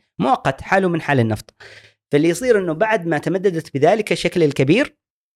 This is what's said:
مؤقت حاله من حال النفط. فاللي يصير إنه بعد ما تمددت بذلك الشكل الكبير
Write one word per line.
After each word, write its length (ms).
مؤقت 420
حاله 280
من 120
حال 200
النفط. 340
فاللي 160
يصير 300
إنه 140
بعد 340
ما 120
تمددت 560
بذلك 380
الشكل 300
الكبير 540